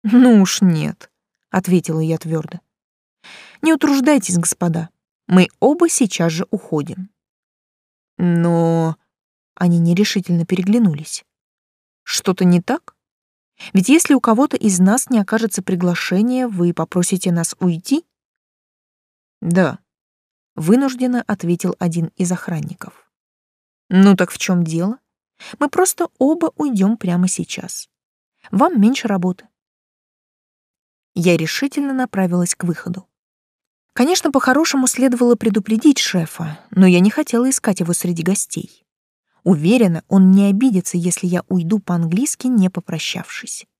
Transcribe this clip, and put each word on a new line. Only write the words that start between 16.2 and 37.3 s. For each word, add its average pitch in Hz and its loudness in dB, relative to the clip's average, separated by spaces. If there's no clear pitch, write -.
вы 175 0
попросите 180 -2
нас 170 -2
уйти?" 180 -2
"Да", 170 -2
вынужденно 247 0
ответил 180 -4
один 170 -4
из 180 -4
охранников. 170 -10
"Ну 190 6
так 180 -2
в - -16
чём 175 -2
дело? 165 -4
Мы 294 -2
просто 359 -2
оба 311 0
уйдём 226 0
прямо 180 -2
сейчас. - -10
Вам 269 2
меньше 233 2
работы". 185 -4
Я 175 2
решительно 277 -4
направилась 185 -2
к - -8
выходу. 175 -8
Конечно, 311 0
по-хорошему 269 0
следовало 240 2
предупредить 214 2
шефа, 160 -6
но 185 6
я 180 6
не 190 4
хотела 240 -2